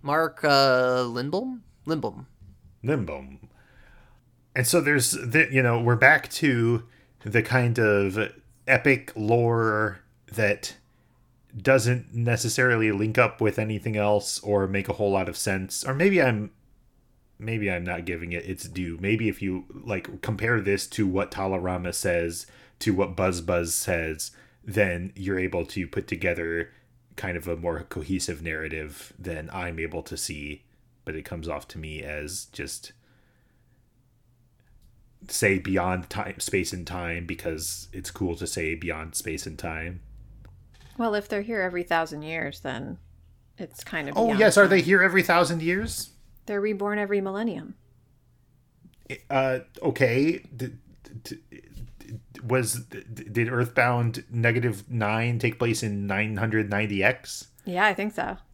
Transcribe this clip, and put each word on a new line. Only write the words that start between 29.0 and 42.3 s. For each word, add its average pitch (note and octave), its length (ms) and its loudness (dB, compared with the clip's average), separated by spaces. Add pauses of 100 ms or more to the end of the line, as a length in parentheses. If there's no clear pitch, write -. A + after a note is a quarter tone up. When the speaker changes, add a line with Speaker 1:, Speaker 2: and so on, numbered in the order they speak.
Speaker 2:
than D#2+ 340 -10
I'm F2 260 -8
able E2 260 -6
to - 120 -12
see. D2+ 460 -10 (420)
But D#2 100 -10
it D#2 120 -10
comes E2 220 -10
off D2+ 200 -8
to - 100 -16
me D#2 240 -10
as D2+ 500 -10
just - 400 -12 (2250)
say G2 300 2
beyond F#2 520 -2
time, F#2+ 300 -8
space - 320 -2
and F2 140 -8
time, F2 400 -6
because - 640 -8
it's - 180 -12
cool F2 260 -4
to F2 100 -8
say D#2+ 280 -4
beyond D#2+ 400 -8
space - 320 -6
and D#2+ 120 -12
time. E2 420 -8 (1000)
Speaker 3:
Well, A3+ 160 0
if G#3 140 -4
they're G3+ 140 -2
here A3 180 -4
every F3+ 220 -2
thousand D#3+ 400 -2
years, D#3+ 380 -8